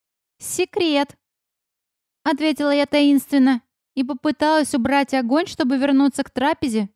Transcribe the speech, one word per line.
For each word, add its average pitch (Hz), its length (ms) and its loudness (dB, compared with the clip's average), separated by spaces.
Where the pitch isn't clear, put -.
"Секрет!" 320 800 -4
ответила 285 520 0
я 285 120 2
таинственно 277 760 2
и 269 80 -2
попыталась 302 720 -2
убрать 277 400 0
огонь, 269 320 0
чтобы 269 320 -2
вернуться 277 460 2
к - 60 -14
трапезе, 247 640 -2